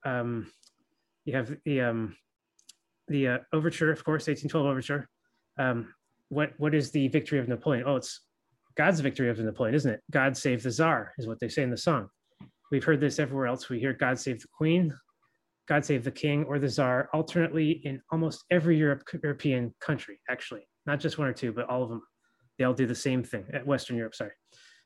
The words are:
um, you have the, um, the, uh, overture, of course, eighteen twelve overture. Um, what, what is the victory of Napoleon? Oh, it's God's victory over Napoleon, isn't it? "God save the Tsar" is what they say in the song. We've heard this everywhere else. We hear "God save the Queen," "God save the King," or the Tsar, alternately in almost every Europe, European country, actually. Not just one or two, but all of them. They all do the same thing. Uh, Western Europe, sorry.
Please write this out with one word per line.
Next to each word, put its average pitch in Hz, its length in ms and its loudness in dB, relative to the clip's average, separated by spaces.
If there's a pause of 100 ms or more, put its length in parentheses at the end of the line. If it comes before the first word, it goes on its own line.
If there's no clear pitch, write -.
um, 120 440 -4 (760)
you 127 100 -2
have 131 180 -2 (120)
the, 139 160 2
um, 113 340 -2 (920)
the, 135 200 2
uh, 123 100 0 (140)
overture, 156 400 2
of 147 120 -6
course, 156 240 0
eighteen 147 200 -2
twelve 147 180 2
overture. 135 400 -2 (520)
Um, 123 340 0 (380)
what, 147 260 -2
what 151 180 0
is 147 180 2
the 139 160 4
victory 151 300 0
of 123 100 -2
Napoleon? 123 380 0
Oh, 139 100 2
it's - 260 -8 (520)
God's 160 260 4
victory 135 280 0
over 113 140 0
Napoleon, 110 320 0
isn't 139 180 2
it? 107 80 -6 (100)
"God 135 240 2
save 123 280 0
the 127 80 -2
Tsar" 127 480 2
is 117 80 -6
what 110 140 -6
they 120 100 -2
say 151 120 -2
in 123 80 0
the 117 60 -2
song. 123 320 0 (640)
We've 135 140 0
heard 151 160 4
this 139 180 0
everywhere 135 300 0
else. 127 200 -4
We 120 120 -4
hear 135 120 0
"God 131 260 0
save 123 220 -6
the - 100 -20
Queen," 160 440 2 (760)
"God 147 160 2
save 127 200 0
the 135 60 -4
King," 147 340 0
or 143 140 -2
the 135 120 0
Tsar, 127 420 2
alternately 160 600 2 (120)
in 135 160 -6 (100)
almost 160 400 -2
every 165 280 4
Europe, 143 240 2 (200)
European 135 560 0
country, 117 420 -6 (100)
actually. 123 360 -10 (200)
Not 147 140 0
just - 180 -2
one 143 100 0
or 120 60 -2
two, 117 180 -4
but 117 160 -4
all 127 140 0
of 113 80 -4
them. 113 120 -8 (560)
They 131 60 2
all 127 80 4
do 127 140 2
the 120 80 0
same 127 280 0
thing. 107 300 -8
Uh, 147 60 -4
Western 127 380 -2
Europe, 113 180 -6
sorry. 104 180 -8 (540)